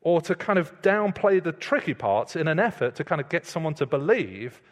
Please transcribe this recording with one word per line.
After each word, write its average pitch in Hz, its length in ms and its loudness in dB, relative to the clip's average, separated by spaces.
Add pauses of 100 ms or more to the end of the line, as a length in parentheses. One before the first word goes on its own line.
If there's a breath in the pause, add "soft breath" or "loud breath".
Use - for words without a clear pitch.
or 170 200 2
to 180 140 -2
kind 196 240 2
of - 220 -4
downplay 196 600 2
the 160 120 -4
tricky - 400 -2
parts 104 420 0
in 160 140 0
an 156 100 2
effort 160 360 0
to 156 100 -6
kind 156 160 0
of 135 80 -10
get 170 160 -2
someone 160 300 -4
to 143 100 -2
believe. 123 760 -4 (100)